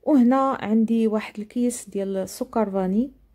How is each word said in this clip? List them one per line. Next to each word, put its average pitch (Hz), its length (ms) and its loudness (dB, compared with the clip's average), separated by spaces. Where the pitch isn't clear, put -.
وهنا 269 580 4
عندي 220 460 2
واحد 214 320 -4
الكيس 240 500 -4
ديال 196 280 -6
السكر 202 540 -4
فاني 196 420 0